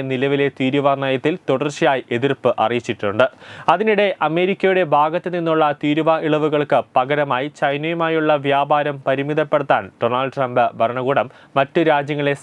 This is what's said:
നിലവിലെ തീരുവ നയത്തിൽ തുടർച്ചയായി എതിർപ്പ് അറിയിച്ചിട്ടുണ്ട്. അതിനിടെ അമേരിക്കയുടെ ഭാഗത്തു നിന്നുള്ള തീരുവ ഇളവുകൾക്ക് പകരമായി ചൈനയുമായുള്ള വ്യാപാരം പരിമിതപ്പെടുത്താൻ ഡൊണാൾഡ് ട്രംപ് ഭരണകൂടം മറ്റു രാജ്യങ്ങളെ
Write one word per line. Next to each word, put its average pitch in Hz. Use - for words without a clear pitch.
നിലവിലെ 139
തീരുവ 139
നയത്തിൽ 135
തുടർച്ചയായി 143
എതിർപ്പ് 127
അറിയിച്ചിട്ടുണ്ട്. 110
അതിനിടെ 208
അമേരിക്കയുടെ 185
ഭാഗത്തു 160
നിന്നുള്ള 160
തീരുവ 156
ഇളവുകൾക്ക് 147
പകരമായി 139
ചൈനയുമായുള്ള 156
വ്യാപാരം 143
പരിമിതപ്പെടുത്താൻ 139
ഡൊണാൾഡ് 127
ട്രംപ് 123
ഭരണകൂടം 123
മറ്റു 139
രാജ്യങ്ങളെ 143